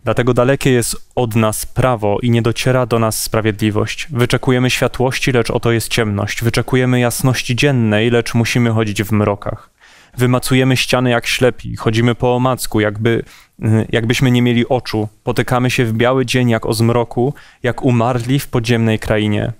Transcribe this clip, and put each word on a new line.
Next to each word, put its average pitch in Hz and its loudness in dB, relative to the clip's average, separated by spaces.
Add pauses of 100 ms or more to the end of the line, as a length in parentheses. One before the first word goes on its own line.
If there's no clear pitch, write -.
Dlatego 120 0
dalekie 131 2
jest 120 0 (180)
od 117 -2
nas 107 0
prawo 107 0
i 123 0
nie 117 2
dociera 127 0
do 117 0
nas 110 -2
sprawiedliwość. 107 -2
Wyczekujemy 127 0
światłości, 127 -2
lecz 117 0
oto 117 0
jest 113 -2
ciemność. 101 -2
Wyczekujemy 127 0
jasności 123 0
dziennej, 117 2
lecz 117 0
musimy 117 2
chodzić 110 -2
w 98 -4
mrokach. 104 -2 (420)
Wymacujemy 127 2
ściany 127 0
jak 117 0
ślepi, 117 -2
chodzimy 117 0
po 123 0
omacku, 123 -2
jakby, 107 0 (420)
y, 110 2
jakbyśmy 123 2
nie 123 4
mieli 120 2
oczu. 110 -2 (160)
Potykamy 123 0
się 127 0
w 110 0
biały 120 2
dzień 123 0
jak 110 0
o 110 -2
zmroku, 117 0 (280)
jak 120 -2
umarli 123 0
w - -6
podziemnej 113 0
krainie. 107 -2